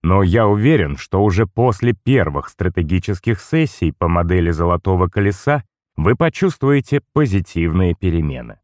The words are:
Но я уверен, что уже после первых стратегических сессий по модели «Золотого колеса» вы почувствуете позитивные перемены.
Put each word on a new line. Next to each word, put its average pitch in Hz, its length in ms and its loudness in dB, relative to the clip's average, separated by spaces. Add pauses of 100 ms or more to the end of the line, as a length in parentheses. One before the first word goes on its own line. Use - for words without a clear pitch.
Но 95 200 2
я 107 240 4
уверен, 104 480 2
что - 260 -4
уже 104 260 2
после 117 440 0
первых 87 560 -2
стратегических 90 920 -4
сессий 147 500 -2
по - 160 -4
модели 85 440 0
«Золотого 87 580 0
колеса» 104 560 -2 (320)
вы 98 180 2
почувствуете 143 840 0 (100)
позитивные 90 840 0
перемены. 71 720 -4